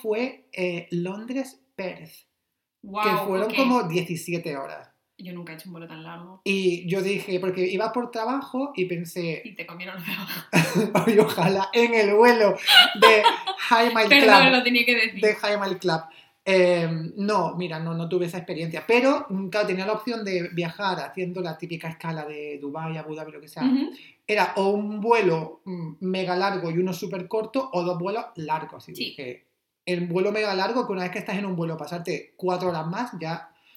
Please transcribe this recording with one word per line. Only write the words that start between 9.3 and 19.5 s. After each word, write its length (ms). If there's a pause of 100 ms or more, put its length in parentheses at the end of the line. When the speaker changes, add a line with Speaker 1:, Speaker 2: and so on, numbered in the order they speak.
Speaker 2:
Y 100
te 120
comieron 300
los 100
de 60
abajo. 280 (120)
Speaker 1:
<laughs> 540
"Ay, 120
ojalá, 540
en 220
el 200
vuelo 400 (460)
de 220 (360)
High 360
Mile 140
Speaker 2:
Perdón, 340
Speaker 1:
Club". 160
Speaker 2:
lo 40
tenía 220
que 100
decir. 280
Speaker 1:
De 120
High 240
Mile 200
Club. 220 (440)
Em, 720
no, 400
mira, 240
no, 140
no 160
tuve 160
esa 100
experiencia. 500
Pero, 440
mm, 180
claro, 180